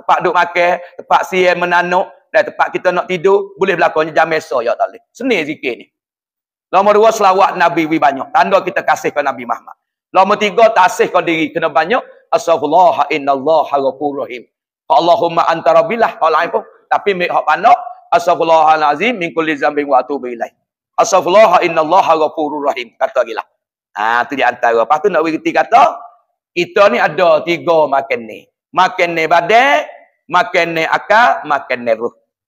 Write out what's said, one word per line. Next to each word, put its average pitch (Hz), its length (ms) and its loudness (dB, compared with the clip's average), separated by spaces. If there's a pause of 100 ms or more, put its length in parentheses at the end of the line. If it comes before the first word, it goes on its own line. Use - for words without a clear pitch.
tempat 165 200 0
duk 175 120 -2
makan, 175 440 0
tempat - 480 -2
siang 180 320 0
menanuk, 175 480 0 (240)
dan 156 160 2
tempat 160 240 -2
kita 175 240 -2
nak 175 160 -4
tidur, 196 480 0
boleh 185 160 0
berlakunya 160 400 0
jam 165 160 2
esok 147 360 -4
ya 110 80 0
tak 95 160 -4
boleh. - 120 -20 (120)
Seni 233 320 -2
zikir 139 320 -8
ni. - 80 -20 (840)
Nombor 208 280 4
dua, 220 160 6
selawat 190 440 2
Nabi 165 280 0
wi 156 120 -2
banyak. 135 360 -2
Tanda 190 280 2
kita 175 200 -6
kasih 151 320 -2
ke 147 80 -2
Nabi 127 240 -6
Muhammad. - 280 -10 (420)
Nombor 202 240 2
tiga, 214 320 2
tasih 202 400 0
ke 180 80 2
diri 160 320 -2
kena 165 160 -4
banyak. 165 320 0 (320)
Astaghfirullah 156 800 0
innallaha 139 640 0
ghafurur 139 480 -4
rahim. 113 240 -14 (380)
Allahumma 165 640 2
anta 165 240 0
rabbilah. 180 420 0
Hak 160 140 0
lain 165 240 0
pun. 214 80 -4 (240)
Tapi - 260 -2
mik 180 160 -2
hak 143 160 -2
pandai. 175 300 2 (400)
Astaghfirullahalazim 160 1040 2
min 170 160 -8
kulli 160 240 -2
zambin 147 260 -2
wa 135 160 2
atubu 127 300 -8
ilaih. 113 240 -10 (420)
Astaghfirullah 175 680 4
innallaha 165 500 2
ghafurur 147 540 -4
rahim. 123 260 -10
Kata 127 300 -2
lagi 110 80 -12
lah. 104 120 -10 (500)
Ha, 117 280 0
tu 135 140 -8
di 127 80 0
antara. 117 420 0
Lepas 151 160 0
tu 208 80 2
nak 160 80 0
berhenti 160 320 -4
kata, 160 300 2 (760)
kita 180 320 2
ni 233 80 0
ada 165 480 2
tiga 160 400 0
makan 135 400 -2
ni. 107 160 -16 (320)
Makan 180 440 0
ni 160 80 -2
badan, 226 600 2 (440)
makan 175 380 0 (100)
ni 160 80 -2
akal, 208 640 0
makan 131 360 -4
ni 117 120 0
roh. 113 180 -8 (340)